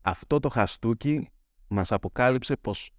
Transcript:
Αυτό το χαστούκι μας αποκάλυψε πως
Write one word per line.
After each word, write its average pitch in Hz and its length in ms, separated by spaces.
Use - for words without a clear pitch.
Αυτό 117 380
το 135 100
χαστούκι 117 800
μας 101 240
αποκάλυψε 123 680
πως - 420